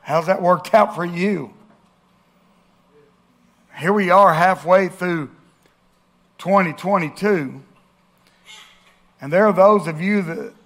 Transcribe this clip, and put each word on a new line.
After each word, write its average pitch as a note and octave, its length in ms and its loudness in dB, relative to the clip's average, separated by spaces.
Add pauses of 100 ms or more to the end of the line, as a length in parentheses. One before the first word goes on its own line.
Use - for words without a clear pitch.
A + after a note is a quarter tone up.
How's D#3 240 -4
that F#3+ 160 -2
worked F3 320 0
out G#3 220 2
for E3+ 100 -6
you? F3 480 -6 (2250)
Here E3 160 -2
we G3 160 0
are F#3 240 6
halfway F3+ 560 2
through E3+ 400 -6 (1080)
twenty F3+ 360 0
twenty-two, E3 880 -4 (1600)
and C3+ 100 -10
there G3 160 2
are G3+ 60 2
those F#3+ 340 4
of D#3 140 -8
you G3+ 220 -2
that D#3+ 300 -10 (120)